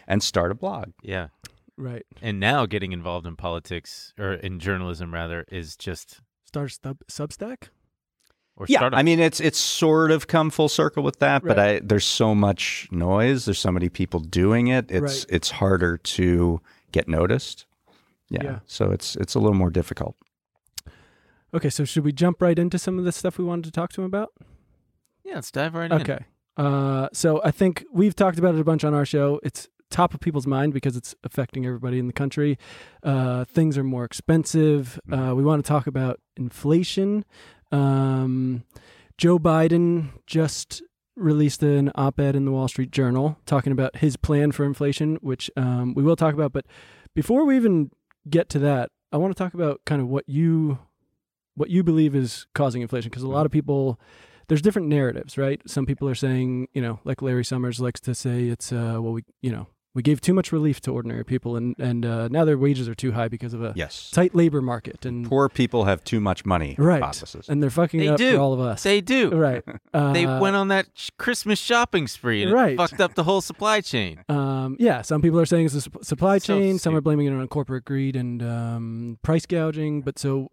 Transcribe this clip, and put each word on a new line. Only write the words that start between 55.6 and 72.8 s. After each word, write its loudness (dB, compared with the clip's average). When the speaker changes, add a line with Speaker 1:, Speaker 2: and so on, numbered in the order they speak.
Speaker 3:
Some -2
people -2
are -2
saying, -2
you -2
know, -4
like -6
Larry 0
Summers -4
likes -4
to -4
say, -2
it's, -6
uh, -2
well, -4
we, -6
you -4
know, -8
we -2
gave 4
too 2
much 2
relief 0
to -6
ordinary -6
people, -4
and, -4
and, -2
uh, -2
now 2
their 4
wages 2
are -8
too -2
high -2
because -8
of -6
a -6
Speaker 1:
Yes. -8
Speaker 3:
tight 2
labor 4
market, -6
and -6
Speaker 1:
Poor 4
people 2
have 2
too -2
much 0
money 0
Speaker 3:
Right. 6
Speaker 1:
hypothesis. -8
Speaker 3:
And 0
they're 2
fucking 0
Speaker 2:
They 2
Speaker 3:
up 4
Speaker 2:
do. 4
Speaker 3:
for 4
all 2
of 0
us. -2
Speaker 2:
They 2
do. 2
Speaker 3:
Right. 2
Speaker 2:
<laughs> -16
They 2
Speaker 3:
Uh, 0
Speaker 2:
went 4
on 0
that 2
sh-, -14
Christmas 0
shopping 2
spree -2
and 2
Speaker 3:
Right. 4
Speaker 2:
it -2
fucked -2